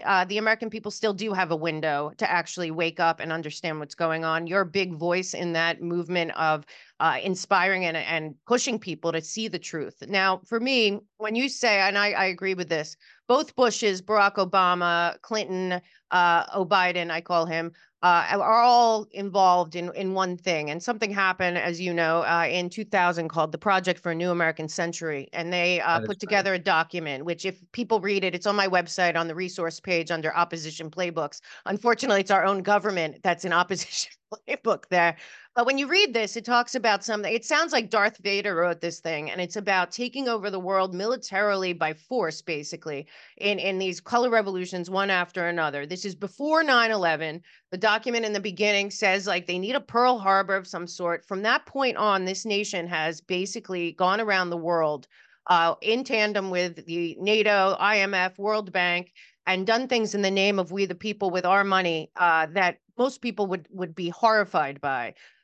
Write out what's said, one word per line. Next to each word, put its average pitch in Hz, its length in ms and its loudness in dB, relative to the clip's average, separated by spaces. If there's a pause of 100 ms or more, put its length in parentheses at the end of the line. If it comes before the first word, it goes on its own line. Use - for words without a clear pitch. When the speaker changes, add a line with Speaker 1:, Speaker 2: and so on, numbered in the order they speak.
Speaker 1:
uh, 185 200 4
the 202 120 -4
American 220 320 0
people 214 220 -8
still 214 220 -2
do 202 200 -6
have 185 160 0
a 165 60 0
window 156 600 -2
to - 120 -2
actually 170 400 -2
wake 160 300 -2
up 165 200 2
and 160 120 -6
understand 156 480 -6
what's 147 160 -12
going 165 280 -2
on. 160 220 -2
You're 185 160 0
a 185 40 -2
big 185 280 -4
voice 175 400 -2
in 175 200 -4
that 165 280 0
movement 170 560 -2
of, 156 280 0 (340)
uh, 151 240 2
inspiring 185 600 0
and, 165 120 -2
and 156 380 -4 (100)
pushing 247 320 0
people 165 340 -6
to 160 100 -2
see 220 260 -8
the 185 100 -6
truth. - 500 -10
Now, 190 380 2
for 226 140 -2
me, 226 400 2 (180)
when 214 160 -6
you 254 160 0
say, 208 300 2
and 196 180 2
I, 202 140 2
I 190 140 0
agree 190 280 -2
with 180 160 -4
this, 156 260 -4 (320)
both 269 280 2
Bushes, 214 480 2
Barack 202 320 2
Obama, 175 840 2
Clinton, 185 600 -4 (300)
uh, 170 420 4
O'Biden, 180 560 0
I 165 120 -4
call 170 260 0
him, 165 240 -4 (320)
uh, 170 300 6
are 220 280 4
all 233 500 6
involved 180 640 4
in, 175 180 -4
in 190 180 -2
one 185 220 0
thing. 165 340 -2
And 160 140 -6
something 214 260 -2
happened, 185 480 0
as 170 220 -2
you 180 140 -4
know, 165 300 2
uh, 170 260 2
in 175 200 -2
two 220 140 -8
thousand 175 460 0
called 156 240 -2
the 165 40 -6
Project 185 400 0
for 170 140 -6
a 160 40 -4
New 175 140 -2
American 160 380 -2
Century. 165 640 -6
And 170 220 -6
they, 180 260 2
uh, 165 200 0
Speaker 2:
That - 40 -4
is - 40 -6
Speaker 1:
put - 20 -4
Speaker 2:
right. 196 100 -8
Speaker 1:
together 196 340 0
a 180 60 -2
document, 160 640 -2
which 170 220 -6
if 190 160 -8 (100)
people 220 300 0
read 190 240 0
it, 175 100 -2
it's 175 100 -8
on 208 120 2
my 196 100 2
website 175 480 0
on 165 140 0
the 156 60 -8
resource 180 440 -6
page 170 320 -2
under 156 240 -4
opposition 160 560 -4
playbooks. 170 480 -4 (260)
Unfortunately, 214 540 2
it's 190 120 0
our 190 120 6
own 196 180 2
government 190 600 0
that's 175 220 0
an 175 80 0
<laughs> 170 80 6
opposition - 500 -4 (380)
playbook - 400 -2
there. 170 260 4 (400)
But 240 120 2
when 277 100 2
you 277 100 -2
read 349 280 2
this, 220 200 -2
it 226 100 -8
talks 240 280 2
about 214 300 2
something, 208 280 -2
it 226 140 -2
sounds 311 280 0
like 233 180 0
Darth 208 320 2
Vader 196 320 -2
wrote 170 260 2
this 165 180 -6
thing, 156 300 -6
and - 100 -6
it's 175 160 -6
about 185 360 0
taking 247 360 -6
over 214 220 -2
the 190 100 -4
world 190 360 0
militarily 202 760 -2
by 160 200 -2
force, 165 480 -4
basically, 151 640 -8 (320)
in, 202 220 -2
in 190 180 -2
these 185 240 -4
color 240 300 0
revolutions, 185 580 -2
one 196 220 0
after 175 360 -2
another. 151 380 -2
This 180 200 -8
is 190 100 -8
before 294 480 0
nine 240 260 4
eleven. 160 500 0 (300)
The 185 80 -6
document 220 480 0
in 208 80 -2
the 202 60 -2
beginning 202 500 0
says, 196 380 0
like, 180 180 -2
they 180 140 -4
need 214 160 -2
a 285 40 -2
Pearl 247 380 2
Harbor 196 380 2
of 185 100 -4
some 175 220 -8
sort. 170 360 -4
From 196 200 -6
that 247 240 2
point 269 300 -2
on, 196 280 2
this 190 200 -6
nation 202 420 -2
has 160 340 -4
basically 185 720 -6
gone 185 280 2
around 190 300 0
the 175 80 -4
world, 160 500 0 (440)
uh, 170 320 6
in 233 200 0
tandem 214 460 0
with 180 380 -2
the 170 320 -6
nato, 202 600 4
I 208 180 2
M 196 180 0
F, 185 240 0
World 208 340 -2
Bank, 180 380 0 (340)
and 185 220 0
done 240 200 2
things 226 280 0
in 202 80 0
the 190 80 2
name 196 260 2
of 175 140 0
we 196 160 -2
the 175 80 -8
people 208 340 -4
with 180 160 0
our 196 180 4
money, 180 520 0
uh, 160 380 2
that 180 240 0 (200)
most 247 240 -2
people 208 260 -4
would, 175 220 -6
would 180 240 -8
be 175 160 -6
horrified 170 720 2
by. 127 320 -4 (300)